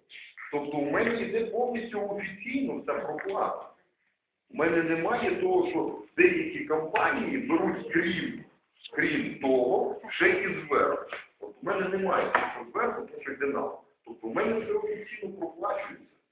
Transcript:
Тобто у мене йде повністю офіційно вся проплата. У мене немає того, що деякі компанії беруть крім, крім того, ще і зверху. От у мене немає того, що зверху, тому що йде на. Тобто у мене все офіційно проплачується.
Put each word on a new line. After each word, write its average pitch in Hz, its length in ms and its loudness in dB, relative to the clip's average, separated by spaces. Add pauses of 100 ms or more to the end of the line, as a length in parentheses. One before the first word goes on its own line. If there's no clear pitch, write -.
(520)
Тобто 147 240 -2
у 143 140 2
мене 226 320 2
йде 226 240 0
повністю 214 640 -2
офіційно 202 720 -4
вся 143 160 -4
проплата. - 760 -2 (800)
У - 60 -14
мене 165 260 4
немає 165 540 0
того, 185 340 4
що - 320 -2 (140)
деякі 160 480 4
компанії 156 760 2
беруть - 540 0
крім, 170 520 0 (480)
крім - 480 0
того, 127 600 2 (100)
ще 185 200 4
і 190 360 0
зверху. 120 380 2 (360)
От - 220 -12
у 151 40 -8
мене 190 220 0
немає 190 440 2
того, - 220 2
що - 160 -12
зверху, 233 360 -2
тому - 160 -12
що 135 100 -8
йде 135 140 -4
на. 110 240 -2 (340)
Тобто - 220 -12
у 113 80 -4
мене 226 260 2
все 415 120 -2
офіційно 415 600 -4
проплачується. - 720 -6 (260)